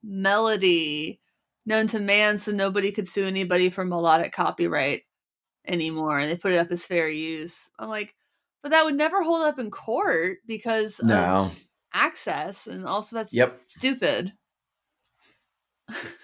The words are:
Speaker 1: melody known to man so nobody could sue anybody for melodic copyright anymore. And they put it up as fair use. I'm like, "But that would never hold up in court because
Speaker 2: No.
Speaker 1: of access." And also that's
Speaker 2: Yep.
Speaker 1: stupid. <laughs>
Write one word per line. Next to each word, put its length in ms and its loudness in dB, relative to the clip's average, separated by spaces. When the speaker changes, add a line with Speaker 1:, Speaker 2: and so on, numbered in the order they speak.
Speaker 1:
melody 1160 2
known 220 2
to 120 -2
man 380 4
so 140 -4
nobody 400 0
could 160 -4
sue 180 -2
anybody 440 2
for 140 -4
melodic 480 2
copyright 720 0
anymore. 520 -2
And 120 -2
they 80 -2
put 140 0
it 60 4
up 140 2
as 140 -6
fair 220 0
use. 600 -8
I'm 120 -10
like, 240 -8
"But 80 -4
that 140 6
would 120 0
never 260 0
hold 200 0
up 160 0
in 140 -6
court 760 -2
because 560 -4
Speaker 2:
No. 440 4
Speaker 1:
of 140 -10
access." 760 -4
And 200 -10
also 300 -4
that's 180 -8
Speaker 2:
Yep. 320 2
Speaker 1:
stupid. 640 -2
<laughs> 60 -14